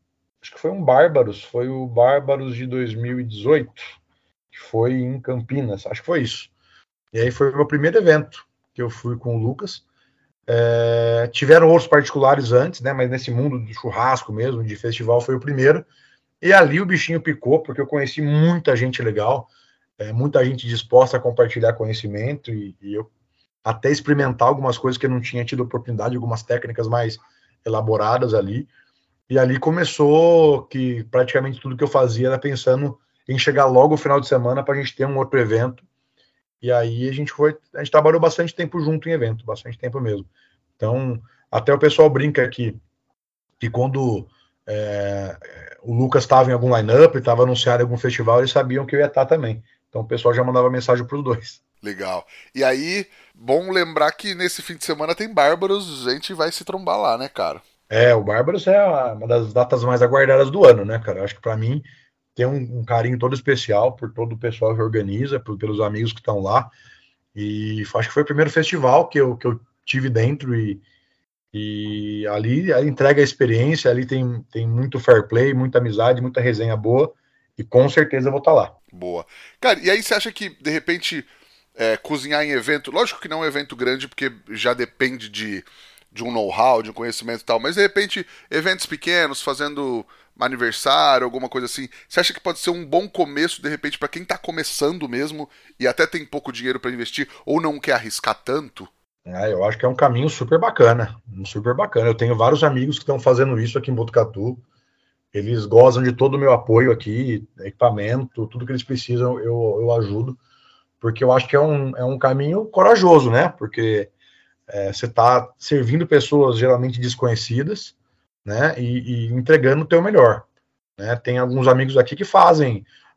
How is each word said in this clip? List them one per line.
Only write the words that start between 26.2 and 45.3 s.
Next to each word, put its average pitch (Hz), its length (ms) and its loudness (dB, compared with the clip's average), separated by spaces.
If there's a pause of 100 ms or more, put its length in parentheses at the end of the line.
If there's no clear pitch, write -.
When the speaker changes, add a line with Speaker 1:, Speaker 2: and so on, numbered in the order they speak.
Speaker 1:
técnicas 117 460 -6
mais 113 300 -2 (460)
elaboradas 110 720 0
ali. 107 320 -2 (640)
E 131 80 2
ali 131 200 2
começou 156 1080 4
que 123 400 -6
praticamente 127 560 -2
tudo 131 160 -10
que 139 80 -4
eu 143 40 0
fazia 127 380 2
era 131 120 0
pensando 139 600 -2 (300)
em 131 100 -4
chegar 139 280 2
logo 131 280 6
o 151 40 2
final 139 200 2
de 131 80 -6
semana 127 380 0
pra 143 100 -2
gente 139 220 -8
ter 135 100 -2
um 139 100 -4
outro 135 220 0
evento. 117 460 0 (760)
E 120 100 -2
aí 120 380 0
a 135 40 -6
gente 143 200 -6
foi, 151 240 2 (180)
a - 40 -12
gente 147 120 -8
trabalhou 156 300 4
bastante 165 340 0
tempo 170 260 -6
junto 156 280 -4
em 165 40 -2
evento, 117 320 -4
bastante 117 320 -12
tempo 123 240 -8
mesmo. 104 240 -6 (520)
Então, 120 440 -4 (300)
até 117 240 2
o 139 40 2
pessoal 151 300 6
brinca 135 400 0
que, 113 280 -6 (840)
que 117 100 -6
quando, 123 600 -2 (360)
é, 101 720 -6 (460)